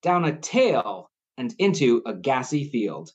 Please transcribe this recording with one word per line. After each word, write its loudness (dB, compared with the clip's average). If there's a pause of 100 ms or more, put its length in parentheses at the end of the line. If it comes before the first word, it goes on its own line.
down 2
a 0
tail 0 (280)
and -6
into 4
a -6
gassy -2
field. -6